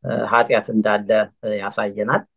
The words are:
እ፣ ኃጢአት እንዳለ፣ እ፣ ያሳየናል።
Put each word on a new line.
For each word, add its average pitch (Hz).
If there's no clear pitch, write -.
እ፣ 113
ኃጢአት 117
እንዳለ፣ 104
እ፣ 113
ያሳየናል። 104